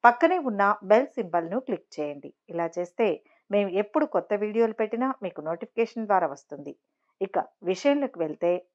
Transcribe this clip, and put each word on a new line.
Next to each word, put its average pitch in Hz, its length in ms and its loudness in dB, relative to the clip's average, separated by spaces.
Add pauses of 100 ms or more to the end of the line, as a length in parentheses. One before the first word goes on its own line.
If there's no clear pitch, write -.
పక్కనే 330 320 6
ఉన్న 208 460 2
బెల్ 220 240 6
సింబల్ను 175 520 -4
క్లిక్ - 400 -8
చేయండి. 143 340 -8 (160)
ఇలా 170 200 -4 (100)
చేస్తే 175 440 0 (280)
మేము 202 180 2
ఎప్పుడు 208 360 0
కొత్త 196 280 -2
వీడియోలు 214 400 0
పెట్టినా 233 400 -2 (100)
మీకు 170 180 -8
నోటిఫికేషన్ 220 640 -4
ద్వారా 185 200 -2
వస్తుంది. 143 480 -12 (460)
ఇక 190 180 -4 (240)
విషయంలోకి 269 560 -2
వెళ్తే 175 560 -2